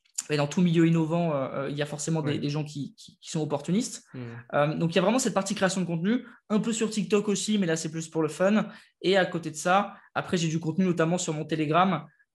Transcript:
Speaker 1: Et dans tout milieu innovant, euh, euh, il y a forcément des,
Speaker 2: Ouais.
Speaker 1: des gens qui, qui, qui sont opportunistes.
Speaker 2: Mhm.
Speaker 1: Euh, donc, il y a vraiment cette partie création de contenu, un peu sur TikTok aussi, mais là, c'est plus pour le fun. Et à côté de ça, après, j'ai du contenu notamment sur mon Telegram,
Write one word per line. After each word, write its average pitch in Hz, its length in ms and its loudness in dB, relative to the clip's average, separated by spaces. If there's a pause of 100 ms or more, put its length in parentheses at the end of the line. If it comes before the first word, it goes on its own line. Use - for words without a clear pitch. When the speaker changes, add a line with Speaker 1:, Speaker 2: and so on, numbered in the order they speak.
(300)
Speaker 1:
Et 151 80 0
dans 143 100 0
tout 147 140 0
milieu 170 260 6
innovant, 165 460 2
euh, 135 140 -2 (180)
euh, 143 40 -6
il 147 80 -6
y 147 40 -2
a 147 40 -4
forcément 156 360 -2
des, 147 100 0
Speaker 2:
Ouais. 151 60 -2
Speaker 1:
des 143 120 -4
gens 147 140 -4
qui, 147 320 -10
qui, - 240 -20
qui - 120 -16
sont 160 100 -2
opportunistes. 156 720 -4
Speaker 2:
Mhm. 131 80 -12 (320)
Speaker 1:
Euh, 147 220 2
donc, 165 180 0
il - 20 0
y 196 40 4
a - 20 4
vraiment 220 180 2
cette 220 140 0
partie 196 220 -2
création 190 260 0
de 175 40 -2
contenu, 175 400 -2 (240)
un 208 100 2
peu 226 120 -2
sur 220 180 -2
TikTok 208 380 0
aussi, 208 300 0
mais 196 80 2
là, 160 100 2
c'est 160 160 -4
plus 160 160 -8
pour 160 140 -2
le 151 80 2
fun. 202 380 2 (340)
Et 185 160 4
à 180 80 4
côté 165 260 -6
de 151 40 -12
ça, 196 400 2 (200)
après, 180 220 -2
j'ai 170 100 0
du 160 120 0
contenu 160 260 0
notamment 165 320 2
sur 175 160 -4
mon 156 120 -6
Telegram, 156 600 0 (300)